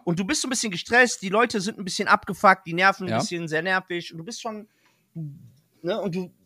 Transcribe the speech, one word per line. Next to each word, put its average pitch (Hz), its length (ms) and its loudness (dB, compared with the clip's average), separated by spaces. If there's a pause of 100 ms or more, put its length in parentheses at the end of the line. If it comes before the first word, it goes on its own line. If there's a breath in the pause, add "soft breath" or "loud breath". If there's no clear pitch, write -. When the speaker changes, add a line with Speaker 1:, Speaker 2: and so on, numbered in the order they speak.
Speaker 1:
Und 170 140 0
du 196 60 -2
bist 277 180 -2
so 269 60 -6
ein - 20 -6
bisschen 226 220 -2
gestresst, 233 500 2
die 190 60 -6
Leute 220 320 2
sind 190 180 -6
ein 202 60 -10
bisschen 185 240 -4
abgefuckt, 190 580 4
die 170 80 -8
nerven 190 320 2
ein 117 40 -4
Speaker 2:
Ja. 113 80 2
Speaker 1:
bisschen, 170 300 -4
sehr 156 140 0
nervig. 185 500 -2
Und 165 60 -14
du 165 60 -12
bist 226 180 -12
schon, 214 260 -10 (1120)
ne, 190 180 -2
und 175 160 -4
du, 185 180 -6 (120)